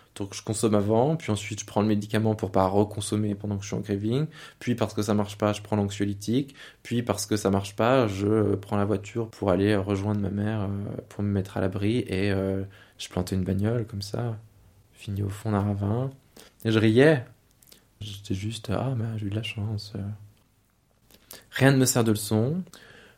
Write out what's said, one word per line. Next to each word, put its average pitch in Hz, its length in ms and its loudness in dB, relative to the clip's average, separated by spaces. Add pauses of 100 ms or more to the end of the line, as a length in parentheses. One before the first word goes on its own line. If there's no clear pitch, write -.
(160)
Donc 98 180 -10
je - 80 -12
consomme 107 320 0
avant, 110 420 2
puis - 140 -8
ensuite 104 300 -4
je - 60 -12
prends - 160 0
le 107 60 2
médicament 107 460 0
pour 95 160 -4
pas 95 160 4
reconsommer 104 680 0
pendant 101 220 -4
que 98 60 -6
je 101 60 -12
suis 95 80 -4
en 87 40 -2
craving, 110 460 -2 (320)
puis 123 160 -2
parce - 180 0
que 107 100 -2
ça 104 120 0
marche 104 240 -2
pas, 104 140 2
je - 100 -6
prends - 140 -2
l'anxiolytique, 101 760 -2 (280)
puis 117 200 -2
parce 113 240 -2
que 107 100 0
ça 101 140 0
marche 98 260 -2
pas, 120 320 4
je, 98 180 -2
euh, 104 300 4
prends 101 200 -6
la 101 80 2
voiture 104 440 -2
pour 101 220 -2
aller, 98 200 4
euh, 104 100 2
rejoindre 101 400 0
ma 95 100 -2
mère, 104 320 -2
euh, 95 60 -2 (400)
pour - 140 -8
me 104 60 0
mettre 98 280 -2
à 98 40 -2
l'abri, 101 380 0
et, 98 340 0
euh, 98 320 0 (340)
je - 100 -14
plantais 90 280 -2
une 92 80 -2
bagnole 104 420 0
comme 101 160 -8
ça, 117 340 -6 (560)
fini 101 300 -6
au 101 80 -2
fond 104 220 -4
d'un 101 80 4
ravin, 104 500 0 (540)
et 113 80 2
je 110 60 6
riais. 117 460 8 (760)
J'étais 104 340 -8
juste, « 104 400 -6
Ah, 120 220 -2
ben, 113 200 -4
j'ai 107 100 -6
eu 101 40 -4
de 101 60 -4
la 110 80 -4
chance. » 104 500 -6 (1600)
Rien 131 180 6
ne 139 60 6
me 131 80 6
sert 123 200 2
de 113 60 2
leçon. 113 520 0 (560)